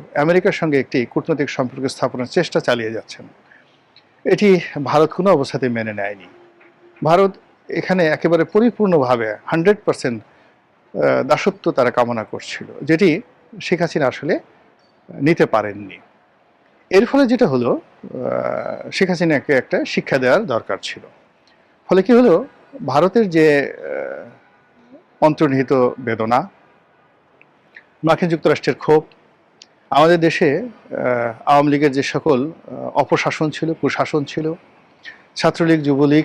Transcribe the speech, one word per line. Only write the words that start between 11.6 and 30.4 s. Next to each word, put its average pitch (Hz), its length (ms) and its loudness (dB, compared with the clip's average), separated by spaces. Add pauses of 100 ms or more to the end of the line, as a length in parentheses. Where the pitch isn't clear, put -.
তারা 123 200 2
কামনা 120 340 -2
করছিল, - 420 -14 (160)
যেটি 160 380 2 (420)
শেখ 170 180 -2
হাসিনা 160 260 -2
আসলে 165 340 -4 (760)
নিতে 156 320 2
পারেননি। 101 520 -4 (920)
এর 196 160 4
ফলে 277 200 2
যেটা 240 200 2
হলো, 131 280 0
আহ, - 1160 -8
শেখ 180 180 -2
হাসিনাকে 160 440 0
একটা 135 320 0
শিক্ষা - 340 -2
দেওয়ার 143 280 2
দরকার 104 360 -4
ছিল। - 200 -12 (880)
ফলে 190 140 4
কি 247 100 4
হলো, 240 340 6 (400)
ভারতের 190 440 2
যে, 156 480 2
আহ, 69 520 -10 (920)
অন্তর্নিহিত 135 760 2
বেদনা, 117 500 -2 (1600)
মার্কিন 165 240 0
যুক্তরাষ্ট্রের 151 480 0
ক্ষোভ, 151 260 2 (880)
আমাদের 160 300 4
দেশে, 160 380 2